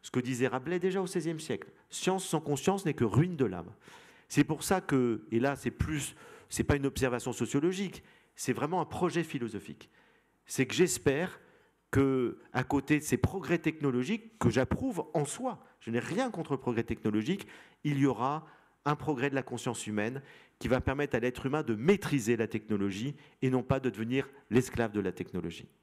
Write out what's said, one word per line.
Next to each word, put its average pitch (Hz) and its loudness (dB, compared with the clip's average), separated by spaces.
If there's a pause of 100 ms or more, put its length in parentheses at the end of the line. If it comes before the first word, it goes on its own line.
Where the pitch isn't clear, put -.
Ce - -16
que 127 2
disait 123 0
Rabelais 131 -2
déjà 190 0
au 180 -2
seizième 170 -4
siècle, « - -6 (200)
Science 185 0
sans 160 0
conscience 170 0
n'est 147 0
que 135 2
ruine 156 4
de 135 2
l'âme. » 90 -4 (580)
C'est 147 4
pour 151 -4
ça 185 2
que, 123 0
et 113 2
là 139 2
c'est 123 -4
plus, - -4 (340)
c'est - -2
pas 147 2
une 139 0
observation 123 0
sociologique, 165 0 (320)
c'est - -2
vraiment 151 0
un 147 -2
projet 170 -2
philosophique. 117 -8 (560)
C'est - 2
que - -8
j'espère 156 2 (520)
que, 135 2 (140)
à 127 2
côté 143 2
de 143 0
ces 131 2
progrès 175 0
technologiques, 151 -2
que 120 4
j'approuve 165 0
en 147 2
soi, 233 -6 (220)
je 113 -6
n'ai 117 2
rien 185 -2
contre 165 -4
le 131 -2
progrès 117 0
technologique, 110 -2 (380)
il 147 0
y 139 6
aura 135 0 (380)
un 147 2
progrès 139 0
de 135 -2
la 131 0
conscience 120 -4
humaine 107 -2 (380)
qui - -4
va 127 4
permettre 139 -2
à 120 2
l'être 123 -2
humain 147 0
de 117 0
maîtriser 123 2
la 110 0
technologie 107 -2 (260)
et 135 2
non 127 2
pas 135 0
de 131 0
devenir 117 -2 (200)
l'esclave 117 2
de 104 0
la 92 -2
technologie. 87 -8 (160)